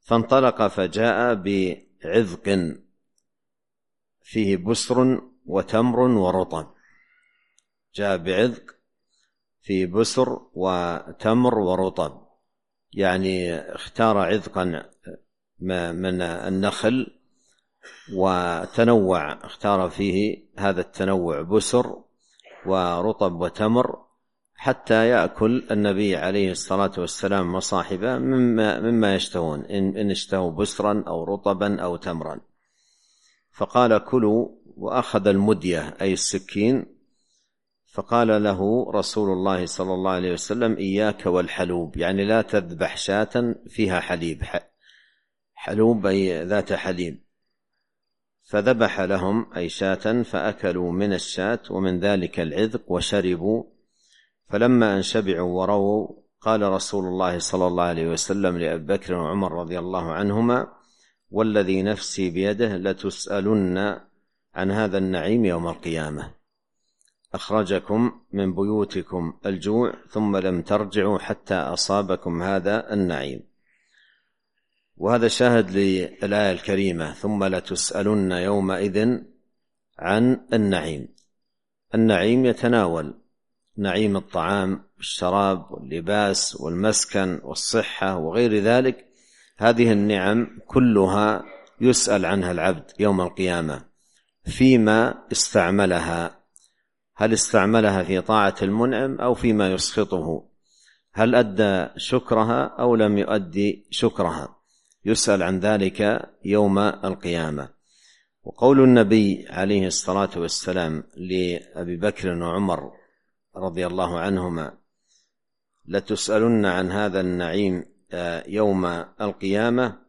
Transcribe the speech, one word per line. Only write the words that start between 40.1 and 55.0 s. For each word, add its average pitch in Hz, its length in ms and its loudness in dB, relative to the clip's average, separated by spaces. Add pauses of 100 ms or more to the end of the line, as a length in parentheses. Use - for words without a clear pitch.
عليه 90 220 -2
وسلم: 110 440 -2
"إياك 101 500 -2
والحلوب"، 87 680 -2
يعني 92 280 -2
لا 110 180 2
تذبح 87 540 -2
شاة 110 580 -2 (140)
فيها 92 320 0
حليب، 82 420 -6
ح-، - 280 -8 (840)
حلوب 110 520 2
أي 95 380 0
ذات 101 280 0
حليب. 90 520 -6 (1160)
فذبح 107 580 0
لهم 95 560 -2
أي 87 120 -4
شاة، 104 540 -2
فأكلوا 90 720 -4
من 98 200 -2
الشاة 95 480 -4 (100)
ومن 92 300 -2
ذلك 95 400 0
العذق 107 520 -2
وشربوا، 98 720 -2 (840)
فلما 113 480 4
أن 95 60 0